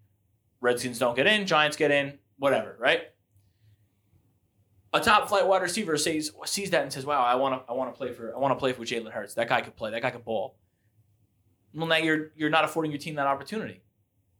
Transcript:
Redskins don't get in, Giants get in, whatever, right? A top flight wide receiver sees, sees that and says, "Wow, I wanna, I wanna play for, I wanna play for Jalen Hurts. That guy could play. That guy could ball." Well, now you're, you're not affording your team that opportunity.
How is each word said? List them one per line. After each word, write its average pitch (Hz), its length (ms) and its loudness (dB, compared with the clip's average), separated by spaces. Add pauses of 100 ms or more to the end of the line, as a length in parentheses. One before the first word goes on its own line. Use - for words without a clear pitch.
(600)
Redskins 123 400 0
don't 123 160 0
get 135 120 4
in, 208 180 2
Giants 151 320 2
get 147 140 2
in, 139 280 0 (200)
whatever, 135 400 0
right? 143 240 2 (1900)
A 226 60 4
top 214 280 4
flight 196 180 4
wide 185 160 4
receiver 175 360 -2
sees, 156 340 -2 (140)
sees 202 260 -6
that 156 100 4
and 139 100 -6
says, 135 140 -8
"Wow, 143 160 2
I 123 140 4
wanna, 131 340 0
I 117 40 -6
wanna 127 180 -4
play 120 200 -8
for, 117 240 -12
I 123 40 -8
wanna 135 160 2
play 135 180 0
for 120 100 -12
Jalen 113 280 -6
Hurts. 104 240 -10
That 117 140 0
guy 120 120 2
could - 140 -12
play. 107 160 -8
That 113 100 -6
guy 127 100 -2
could 117 140 -12
ball." 110 320 -6 (1160)
Well, 160 140 -4
now 160 100 4
you're, 156 380 0
you're 156 140 0
not 156 140 4
affording 156 280 -2
your 143 80 -6
team 156 160 -10
that 139 120 0
opportunity. 139 540 -6 (580)